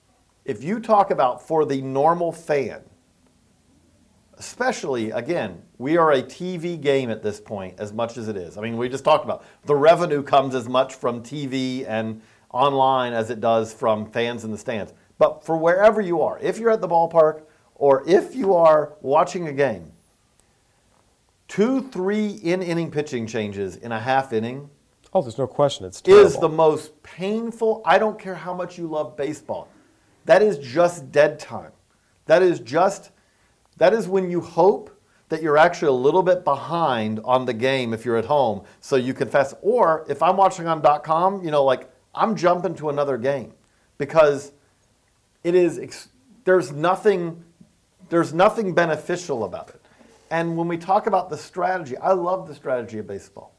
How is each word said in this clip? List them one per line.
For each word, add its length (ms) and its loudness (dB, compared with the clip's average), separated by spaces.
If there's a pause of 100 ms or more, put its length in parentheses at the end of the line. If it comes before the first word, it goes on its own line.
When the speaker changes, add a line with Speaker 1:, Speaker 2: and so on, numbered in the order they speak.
(460)
Speaker 1:
if 180 -8
you 160 -6
talk 300 2
about 320 0
for 240 0
the 160 -4
normal 500 0
fan, 500 -4 (1600)
especially, 720 -4
again, 500 -6 (160)
we 200 -2
are 140 6
a 100 4
T 360 -10
V 200 -8
game 320 0
at 140 -8
this 160 -4
point 400 -12
as 120 -8
much 260 -6
as 100 -10
it 100 -8
is. 200 -12
I 40 -12
mean, 160 -6
we 120 -4
just 140 -10
talked 220 2
about 180 -6 (220)
the 100 2
revenue 460 4
comes 320 0
as 160 -4
much 240 0
from 300 -6
T 240 -10
V 380 -6
and 360 -6 (300)
online 640 2
as 160 -2
it 100 -8
does 340 0
from 380 -2
fans 320 -4
in 80 -10
the 60 -10
stands. 360 -8 (240)
But 280 0
for 100 -2
wherever 460 4
you 220 -2
are, 160 -4
if 180 -4
you're 140 0
at 100 0
the 60 -6
ballpark 560 2 (320)
or 340 4
if 260 2
you 200 2
are 460 4
watching 460 0
a 60 -8
game, 380 -2 (1600)
two, 420 0
three 400 -2
in-inning 600 -4
pitching 380 -6
changes 480 -6
in 160 -12
a 80 -4
half 340 -2
inning 380 -6 (420)
Speaker 2:
Oh, 80 2
there's 160 -8
no 100 -2
question. 380 -2
It's 200 -14
Speaker 1:
is 280 10
Speaker 2:
terrible. 80 -4
Speaker 1:
the 140 0
most 480 0
painful. 800 -4
I 160 4
don't 180 -2
care 180 -12
how 180 -10
much 240 -10
you 100 -8
love 300 -6
baseball. 500 -8 (580)
That 160 8
is 160 2
just 540 -2
dead 260 4
time. 340 -14 (560)
That 140 6
is 180 4
just, 520 -2 (640)
that 160 4
is 140 -2
when 220 0
you 100 -2
hope 580 0 (300)
that 140 -6
you're 160 2
actually 320 4
a 40 4
little 300 4
bit 200 2
behind 840 -2
on 200 2
the 80 -2
game 400 -2
if 120 -8
you're 120 0
at 80 -2
home, 380 0 (160)
so 160 -4
you 180 0
confess. 480 0
Or 460 2
if 140 -4
I'm 160 2
watching 300 2
on 140 -2
dot 220 2
com, 400 0
you 80 -4
know, 120 2
like, 260 0 (240)
I'm 220 0
jumping 400 0
to 140 -8
another 280 -2
game 360 -4 (440)
because 540 2 (920)
it 120 0
is 240 2
ex-, 300 -16 (340)
there's 280 2
nothing, 720 -2 (680)
there's 240 0
nothing 400 2
beneficial 720 -2
about 240 -12
it. 120 -20 (480)
And 260 -4
when 120 -4
we 100 -6
talk 300 -2
about 220 -2
the 80 -10
strategy, 600 -6
I 160 0
love 340 -4
the 80 -16
strategy 440 -6
of 80 -12
baseball, 520 -16